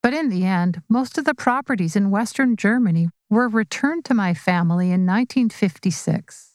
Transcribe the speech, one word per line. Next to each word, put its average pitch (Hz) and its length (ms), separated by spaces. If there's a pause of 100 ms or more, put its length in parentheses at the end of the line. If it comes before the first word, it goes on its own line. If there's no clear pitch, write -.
But 247 120
in 302 160
the 185 160
end, 180 420
most 247 300
of 302 80
the 302 100
properties 240 640
in 196 140
Western 233 440
Germany 196 540 (200)
were 233 200
returned 277 560
to 269 80
my 190 200
family 175 580
in 185 140
nineteen 226 440
fifty-six. - 1040